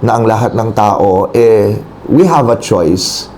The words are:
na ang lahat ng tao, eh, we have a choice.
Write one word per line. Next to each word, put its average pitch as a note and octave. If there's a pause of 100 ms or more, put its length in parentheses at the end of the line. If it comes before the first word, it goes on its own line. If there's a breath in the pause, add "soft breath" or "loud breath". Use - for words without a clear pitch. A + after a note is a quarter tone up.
na A2+
ang A2+
lahat A2+
ng A2+
tao, G2
eh, A2 (320)
we E3+
have C#3+
a -
choice. F2+